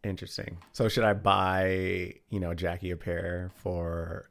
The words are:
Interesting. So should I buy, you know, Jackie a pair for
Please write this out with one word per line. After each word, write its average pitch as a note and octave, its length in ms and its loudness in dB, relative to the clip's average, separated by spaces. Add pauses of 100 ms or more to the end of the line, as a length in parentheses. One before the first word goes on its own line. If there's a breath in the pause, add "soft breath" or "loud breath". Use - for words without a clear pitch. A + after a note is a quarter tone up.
Interesting. - 540 -8 (140)
So A2+ 160 2
should A#2 160 4
I G#2 100 6
buy, F#2+ 1040 2 (120)
you G#2 120 -4
know, E2+ 120 -2
Jackie F2 380 -4
a F2 80 -4
pair F2+ 560 -4
for E2+ 760 -4